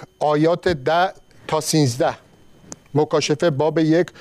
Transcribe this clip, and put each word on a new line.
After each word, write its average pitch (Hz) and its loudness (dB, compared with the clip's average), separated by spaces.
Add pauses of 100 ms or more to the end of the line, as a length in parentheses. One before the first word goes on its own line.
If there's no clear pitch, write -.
(200)
آیات 156 0
ده 165 0 (340)
تا 156 -2
سیزده. 143 0 (800)
مکاشفه 151 0
باب 151 -2
یک، 160 2 (140)